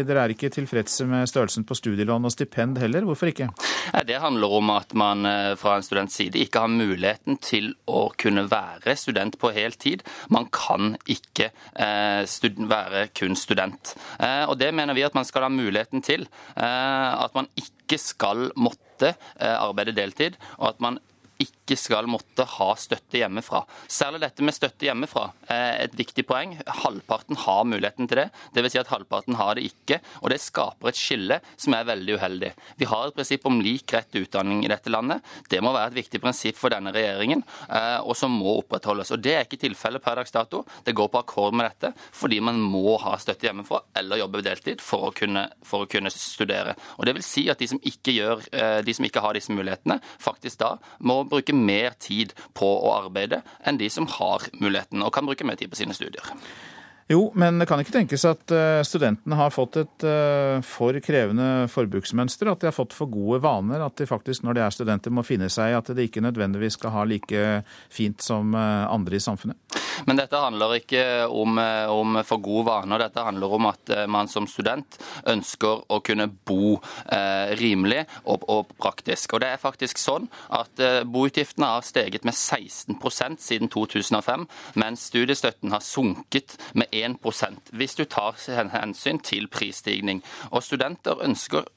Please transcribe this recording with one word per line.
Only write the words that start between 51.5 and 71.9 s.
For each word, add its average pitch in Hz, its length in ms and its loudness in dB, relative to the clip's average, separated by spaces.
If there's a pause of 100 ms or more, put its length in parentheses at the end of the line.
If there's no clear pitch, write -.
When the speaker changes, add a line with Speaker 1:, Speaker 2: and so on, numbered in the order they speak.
Speaker 2:
mer 107 320 4 (100)
tid 104 320 -2 (220)
på - 100 -2
å 101 400 4
arbeide 95 380 -2 (240)
enn 143 120 2
de 107 120 -2
som - 160 -4
har 98 400 -2 (160)
muligheten 101 420 -2
og 113 80 0
kan 139 140 0
bruke 139 180 -4
mer 131 140 -4
tid - 100 -8
på - 80 -14
sine 107 160 -4
studier. - 320 -10 (840)
Speaker 1:
Jo, 190 260 6
men 170 240 6
det 170 100 4
kan 147 100 4
ikke 143 160 -2
tenkes 143 320 2
at, 160 240 0
eh, 156 320 4
studentene 143 520 0
har 147 140 4
fått 131 280 0
et, - 260 -2
eh, 143 580 2
for 123 320 0
krevende 127 800 2
forbruksmønster, 120 800 0
at 180 80 -2
de 170 80 0
har 156 80 0
fått 127 180 -2
for 151 140 -4
gode 110 340 0
vaner, 131 440 2
at 139 100 -6
de 147 100 -4
faktisk, 127 380 -4
når 120 120 0
de 120 60 4
er 107 80 4
studenter, 107 400 -2
må 120 160 0
finne 95 240 0
seg 113 220 2
i 120 60 2
at 113 80 -2
de 123 220 0
ikke 113 140 -4
nødvendigvis 107 520 0
skal - 180 -6
ha 107 120 0
like 104 600 0 (260)
fint 104 320 -2
som, 107 320 0
eh, 107 340 2
andre 95 280 0
i 101 40 0
samfunnet? 104 360 -4 (500)
Speaker 2:
Men 135 120 4
dette 139 160 0
handler 117 460 2
ikke 123 520 2
om, 110 260 2
eh, 110 300 2
om 110 360 2